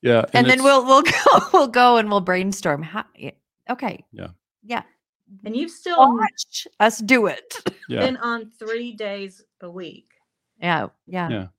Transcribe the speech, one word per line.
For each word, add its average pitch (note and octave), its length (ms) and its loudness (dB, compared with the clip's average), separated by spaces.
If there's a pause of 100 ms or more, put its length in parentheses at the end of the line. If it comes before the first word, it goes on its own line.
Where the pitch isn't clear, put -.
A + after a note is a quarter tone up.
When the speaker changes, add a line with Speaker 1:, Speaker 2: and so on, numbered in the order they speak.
Speaker 1:
Yeah, A#2+ 180 4
and - 140 -2
Speaker 2:
and B3 120 6
then B3+ 80 2
Speaker 1:
it's C4 80 -2
Speaker 2:
we'll, C4+ 220 4
we'll C4+ 180 6
<laughs> - 0 -
go, - 380 4 (120)
we'll D4+ 160 4
go B3 280 4
and G#3+ 140 0
we'll G3+ 100 2
brainstorm. F#3 640 -2
How, E3+ 220 -12 (120)
yeah, - 140 -14 (400)
okay. B3 420 -8
Speaker 1:
Yeah. G2 160 -14 (360)
Speaker 2:
Yeah. A3+ 180 -8 (640)
Speaker 3:
And A3 120 -10
you've E4 140 -8
still - 280 -8
Speaker 2:
Watch - 680 0 (140)
us A3 180 0
do A3+ 280 2
it. - 280 -8 (200)
<laughs> - 140 -20
Speaker 1:
Yeah. - 120 -4
Speaker 3:
been B3+ 180 -2
on A3+ 400 -8
three A#3 340 -10
days G3+ 500 -12 (180)
a F3 100 -18
week. F3 400 -18 (500)
Speaker 2:
Yeah, E3 280 -2 (180)
yeah. F3 220 -8
Speaker 1:
Yeah. G2+ 180 -6 (120)